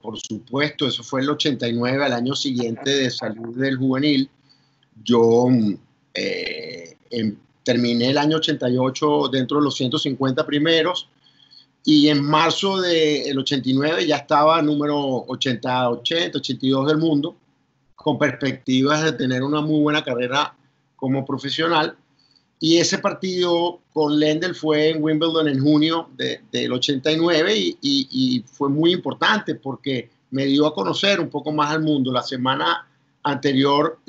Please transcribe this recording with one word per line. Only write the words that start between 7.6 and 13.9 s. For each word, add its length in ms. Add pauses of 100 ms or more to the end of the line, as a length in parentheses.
terminé 480
el 80
año 180
ochenta 320
y 80
ocho 520
dentro 280
de 60
los 120
ciento 220
cincuenta 480
primeros, 640 (760)
y 220
en 160
marzo 560
del 580
ochenta 300
y 60
nueve 320